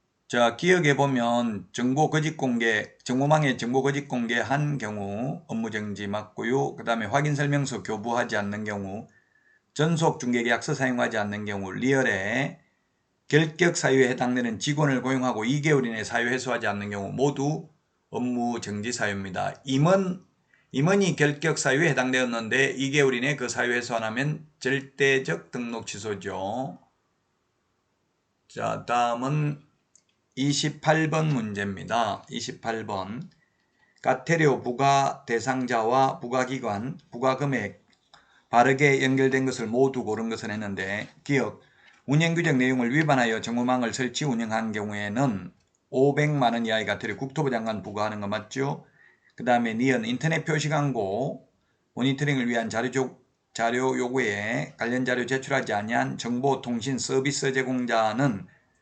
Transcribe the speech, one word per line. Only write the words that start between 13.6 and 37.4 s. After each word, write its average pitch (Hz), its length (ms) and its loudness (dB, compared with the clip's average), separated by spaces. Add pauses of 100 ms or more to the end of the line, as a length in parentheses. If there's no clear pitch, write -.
사유에 135 340 4
해당되는 123 500 -2
직원을 143 420 0
고용하고 127 420 -2
이 143 180 0
개월 143 220 4
이내 110 200 -6
사유 117 240 -2
해소하지 120 400 -2
않는 101 220 -4
경우 101 220 -6
모두 139 560 0 (420)
업무 120 500 -2
정지 104 320 -6
사유입니다. 98 640 -4 (100)
임원, 175 640 2 (420)
임원이 170 460 2
결격 147 400 0
사유에 147 340 2
해당되었는데 127 840 0
이 135 140 -2
개월 139 240 4
이내 135 220 0
그 123 120 -4
사유 123 240 0
해소 120 220 -2
안 113 80 -2
하면 131 440 -4 (140)
절대적 135 920 0
등록 117 360 -8
취소죠. 101 920 -6 (1700)
자, 107 380 -6
다음은 127 760 0 (760)
이십팔 151 720 2
번 156 240 0
문제입니다. 101 960 -2
이십팔 113 560 -8
번. 104 460 -8 (720)
과태료 139 600 2
부과 139 640 2
대상자와 123 920 2
부과 127 240 0
기관, 120 540 -4 (120)
부과 127 280 0
금액 120 480 -4 (640)